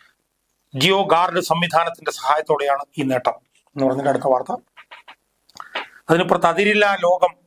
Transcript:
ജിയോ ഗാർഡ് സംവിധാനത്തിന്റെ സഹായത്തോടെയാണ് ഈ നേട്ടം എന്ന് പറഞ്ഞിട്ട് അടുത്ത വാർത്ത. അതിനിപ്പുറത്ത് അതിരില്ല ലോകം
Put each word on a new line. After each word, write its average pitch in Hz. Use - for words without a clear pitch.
ജിയോ 190
ഗാർഡ് 175
സംവിധാനത്തിന്റെ 165
സഹായത്തോടെയാണ് 143
ഈ 147
നേട്ടം 127
എന്ന് -
പറഞ്ഞിട്ട് 135
അടുത്ത 127
വാർത്ത. 131
അതിനിപ്പുറത്ത് 175
അതിരില്ല 202
ലോകം 175